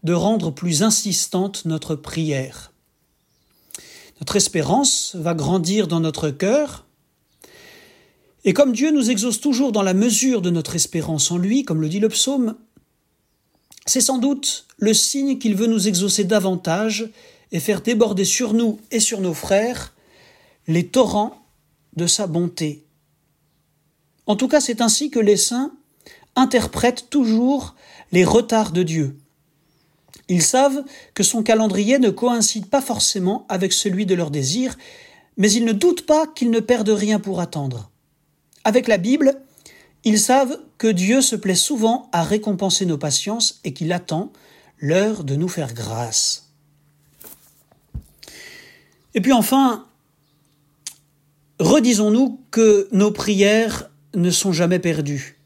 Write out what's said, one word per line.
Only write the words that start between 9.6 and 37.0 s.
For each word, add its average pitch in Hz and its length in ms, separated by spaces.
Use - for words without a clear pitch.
dans 208 120
la 185 120
mesure 226 480
de 175 80
notre 170 240
espérance 156 560
en 175 60
lui, 202 260
comme 160 180
le 156 80
dit 190 120
le 220 80
psaume, 247 480
c'est - 140
sans 262 180
doute 277 480
le 214 160
signe 277 440
qu'il 214 160
veut 208 120
nous 214 220
exaucer 196 360
davantage 202 840
et 170 80
faire 190 200
déborder 214 440
sur 214 300
nous 226 260
et 226 100
sur 220 200
nos 180 140
frères 214 600
les 170 200
torrents 233 500
de 170 100
sa 202 200
bonté. 165 580
En 208 100
tout 254 100
cas, 294 140
c'est 240 200
ainsi 240 300
que - 80
les 208 180
saints 254 360
interprètent 247 720
toujours 247 640
les 180 120
retards 220 460
de 175 140
Dieu. 156 340
Ils 175 140
savent 269 420
que 202 100
son 220 180
calendrier 220 560
ne 240 120
coïncide 233 560
pas 277 140
forcément 208 680
avec 190 240
celui 202 340
de 185 80
leurs 170 160
désirs, 151 480
mais 208 140
ils 226 140
ne 226 80
doutent 349 340
pas 311 220
qu'ils 247 220
ne 226 100
perdent 220 300
rien 208 280